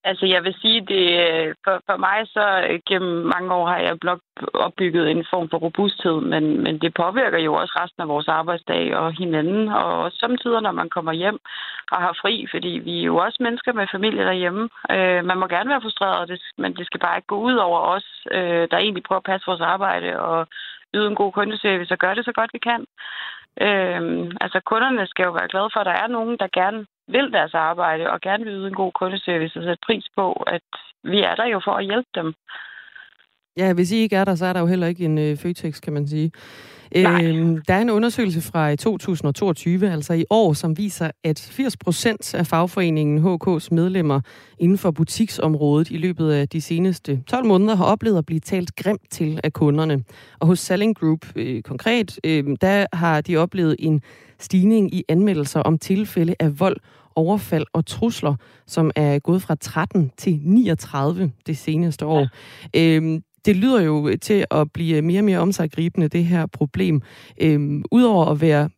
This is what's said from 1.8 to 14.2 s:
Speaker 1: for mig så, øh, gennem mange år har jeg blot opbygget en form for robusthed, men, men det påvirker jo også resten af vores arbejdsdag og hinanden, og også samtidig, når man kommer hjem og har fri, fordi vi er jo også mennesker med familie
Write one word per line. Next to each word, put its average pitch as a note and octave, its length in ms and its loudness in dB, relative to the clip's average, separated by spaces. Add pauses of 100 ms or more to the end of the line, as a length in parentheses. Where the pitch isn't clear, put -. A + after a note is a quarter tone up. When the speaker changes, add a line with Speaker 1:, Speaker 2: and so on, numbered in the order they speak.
Speaker 1:
for F#3+ 80 0
mig G3 220 0 (180)
så, G#3 100 2 (220)
øh, E3+ 120 -2 (100)
gennem F3+ 260 0 (180)
mange F#3 200 -2
år F3 120 0
har F3 120 0
jeg E3+ 220 -2
blot F3+ 200 -4 (340)
opbygget E3+ 560 0
en E3 220 0
form F3 180 -2
for E3 80 -2
robusthed, E3+ 600 0
men, D#3 440 0
men D#3 140 -2
det E3 160 -2
påvirker F3+ 440 0
jo D#3 160 0
også D#3+ 280 -2
resten F3+ 200 -10
af D#3+ 60 -6
vores D3 200 -2
arbejdsdag E3 680 -2
og E3 160 -2
hinanden, F3 560 -2
og E3+ 340 0
også F3 160 -8
samtidig, A#3 440 -2
når G3 100 -2
man E3+ 160 -4
kommer D#3+ 240 -4
hjem F#3 260 -2 (540)
og - 140 0
har F3 160 -4
fri, G#3+ 280 -2
fordi F3 180 -6
vi E3+ 320 -6
er - 20 -2
jo E3 140 0
også F#3+ 240 0
mennesker A#3+ 320 -4
med G3+ 200 -2
familie G3+ 320 -2